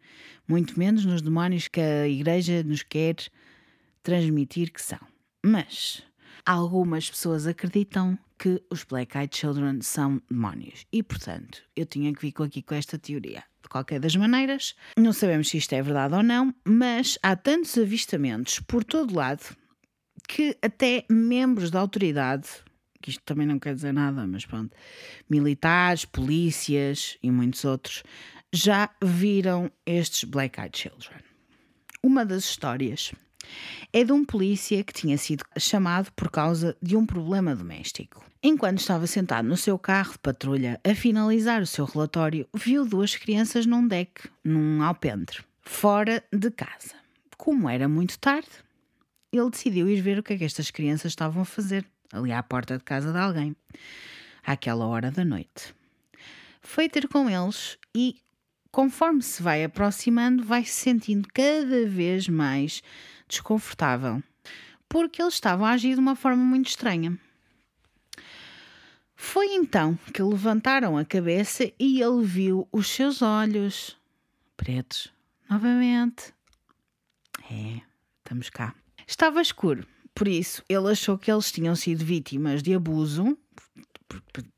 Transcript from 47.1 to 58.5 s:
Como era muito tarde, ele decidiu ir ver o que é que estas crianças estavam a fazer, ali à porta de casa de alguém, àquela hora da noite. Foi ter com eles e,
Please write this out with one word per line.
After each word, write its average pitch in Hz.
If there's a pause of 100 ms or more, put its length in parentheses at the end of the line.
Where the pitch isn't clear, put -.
Como 262
era 127
muito 165
tarde, 285 (840)
ele 240
decidiu 185
ir 202
ver 196
o 214
que 214
é 196
que 175
estas 151
crianças 156
estavam 160
a -
fazer, 196 (280)
ali 120
à 120
porta 127
de 127
casa 143
de 170
alguém, 156 (880)
àquela 117
hora 117
da 180
noite. - (880)
Foi -
ter 285
com 277
eles 185 (180)
e, 240 (500)